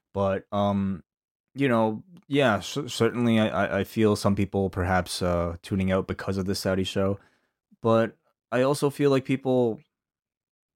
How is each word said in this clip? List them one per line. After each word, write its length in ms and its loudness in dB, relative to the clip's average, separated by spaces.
But, 380 -2
um, 500 -2
you 160 0
know, 340 0
yeah, 320 2
cer-, 300 -8
certainly 500 2
I, 80 2
I, 320 -2
I 60 0
feel 320 2
some 180 0
people 340 -2
perhaps, 520 -2
uh, 400 -2
tuning 320 -2
out 140 0
because 280 -6
of 100 -4
this 140 -4
Saudi 240 0
show, 360 -2
but 360 2
I 120 2
also 260 2
feel 220 2
like 120 2
people 560 0